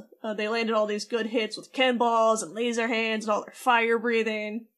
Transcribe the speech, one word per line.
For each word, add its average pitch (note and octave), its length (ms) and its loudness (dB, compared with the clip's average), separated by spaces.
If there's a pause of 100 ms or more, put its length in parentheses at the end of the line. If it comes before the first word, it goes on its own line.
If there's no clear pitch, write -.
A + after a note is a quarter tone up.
(220)
uh, G#3+ 120 -6
they G#3+ 140 -4
landed A3+ 260 0
all G#3+ 120 2
these G#3 200 -4
good A3+ 200 -2
hits A3 300 -2
with - 160 -16
Ken B3+ 260 2
balls A3+ 460 4
and D#3 100 -10
laser A#3 320 -2
hands A3 380 -2
and G#3+ 80 0
all G3+ 100 0
their - 120 -16
fire A#3 440 2
breathing. A3 680 -2 (120)